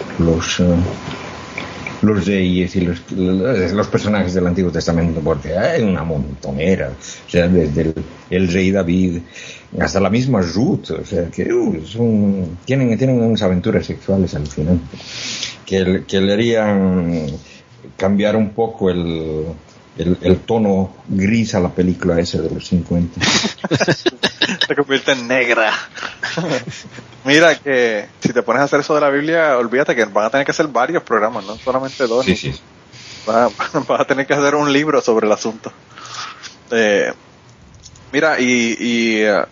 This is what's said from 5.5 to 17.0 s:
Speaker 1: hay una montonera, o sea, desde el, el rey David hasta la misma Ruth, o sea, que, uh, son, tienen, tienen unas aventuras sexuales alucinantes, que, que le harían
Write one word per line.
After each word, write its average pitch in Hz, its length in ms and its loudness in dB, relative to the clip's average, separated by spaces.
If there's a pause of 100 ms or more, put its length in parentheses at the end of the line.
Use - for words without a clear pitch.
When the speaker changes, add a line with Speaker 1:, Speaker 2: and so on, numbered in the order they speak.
Speaker 1:
hay 156 240 0
una 90 220 0
montonera, 71 840 -2
o - 400 -16
sea, 87 180 2
desde 80 340 2
el, 78 120 0 (360)
el 90 220 2
rey 95 180 2
David 90 480 2 (600)
hasta 80 200 0
la 95 100 2
misma 120 320 2
Ruth, 95 480 -2
o 76 160 -6
sea, 82 240 -4
que, - 200 -4
uh, 87 360 0
son, 101 800 0
tienen, 123 320 2
tienen 131 240 2
unas 113 180 2
aventuras 92 460 0
sexuales 95 480 -2
alucinantes, 78 680 -2 (640)
que, 95 420 0
que 98 140 0
le 98 140 2
harían 95 920 2 (680)